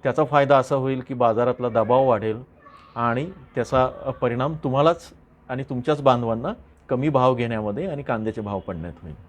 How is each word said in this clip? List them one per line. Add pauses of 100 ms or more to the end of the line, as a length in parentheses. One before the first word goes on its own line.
त्याचा
फायदा
असा
होईल
की
बाजारातला
दबाव
वाढेल (520)
आणि (240)
त्याचा, (120)
अ,
परिणाम (100)
तुम्हालाच (380)
आणि
तुमच्याच
बांधवांना (360)
कमी
भाव
घेण्यामध्ये
आणि
कांद्याचे
भाव
पडण्यात (100)
होईल. (140)